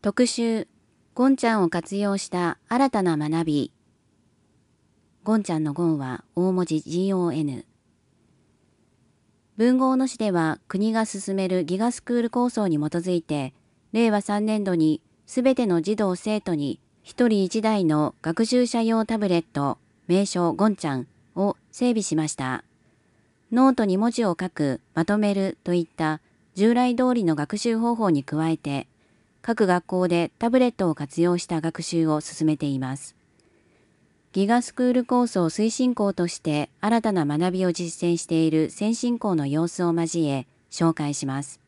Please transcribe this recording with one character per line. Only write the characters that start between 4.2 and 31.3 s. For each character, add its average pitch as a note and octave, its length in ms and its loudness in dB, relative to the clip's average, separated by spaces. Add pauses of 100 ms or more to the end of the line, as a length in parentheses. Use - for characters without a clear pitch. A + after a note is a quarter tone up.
ゴ A3 140 2
ン G#3 40 0
ち - 80 -6
ゃ D#3+ 80 0
ん D#3 60 0
の D3 80 -2
ゴ E3+ 120 -2
ン D#3+ 140 2
は C3 240 -8 (140)
大 F#3 160 2
文 F3+ 120 0
字 D#3 160 -2
ジ E3+ 200 -6
ー G3 160 0
オ F3 160 0
ー D3+ 80 -4
エ - 20 -2
ヌ。 C#3 220 -6 (1900)
豊 B3 200 4
後 C4 120 2
大 C4 60 2
野 C4 100 0
市 - 120 -6
で G#3+ 120 0
は E3 380 0
国 G#3+ 240 0
が A3 140 0
進 G3 280 -6
め F#3+ 140 -2
る F3+ 160 0
ギ F3 120 -4
ガ A3+ 140 0
ス - 140 -10
ク A#3+ 120 -2
ー A#3+ 60 2
ル A#3 80 -2
構 B3 200 0
想 G#3 180 -2
に D#3+ 80 2
基 D3 40 0 (180)
づ F3 120 -4
い F3 100 0
て、 C#3 320 -6 (380)
令 A3+ 220 2
和 G#3 80 2
三 G#3 260 -2
年 G#3+ 160 0
度 F#3 140 0
に D#3 260 2 (240)
す - 160 -4
べ B3+ 140 4
て A#3+ 100 0
の E3+ 160 2
児 G#3 140 -2
童 G3 180 0
生 G#3+ 260 -4
徒 F3 140 -2
に C#3+ 240 -2 (240)
一 - 240 0
人 G#3+ 160 2
一 G3 200 -2
台 G#3+ 220 2
の D3+ 380 2
学 E3 240 0
習 B3 200 2
者 A#3 160 -2
用 A3+ 240 2
タ A3+ 120 -2
ブ G#3 80 0
レ F3+ 120 2
ッ E3 40 0
ト、 - 360 -4 (280)
名 F#3+ 180 4
称 F3 280 0
ゴ G3+ 160 2
ン G3 80 0
ち - 100 -8
ゃ C#3 80 -2
ん B2+ 140 -6 (260)
を G3 220 -2 (160)
整 B3 180 0
備 A3 120 0
し E3 120 -4
ま D#3 140 0
し - 80 -8
た。 C3 260 -6 (880)
ノ C4 220 6
ー - 20 2
ト A#3 100 2
に F#3+ 140 2
文 A#3 140 2
字 A#3+ 120 0
を F3 160 2
書 F#3 100 -4
く、 C#3 300 -2 (140)
ま E3 100 2
と G#3 140 0
め G#3 160 2
る F#3+ 300 -2
と F3 100 0
い F3 60 2
っ - 160 -8
た D#3 240 -2 (340)
従 A3 200 4
来 B3 200 2
通 B3+ 180 2
り A#3 120 0
の E3 100 2
学 D3 240 -4
習 A#3 180 0
方 A#3 200 0
法 G#3+ 140 2
に C#3+ 120 2
加 D#3 260 -2
え D#3+ 80 0
て、 C#3 300 -6 (560)
各 A3+ 260 0
学 F3+ 180 2
校 F3+ 220 0
で E3+ 320 0
タ A3+ 100 0
ブ B3+ 80 4
レ B3 100 4
ッ A#3 40 -2
ト F3+ 180 0
を D3 60 -2
活 D3 260 -4
用 F3 160 2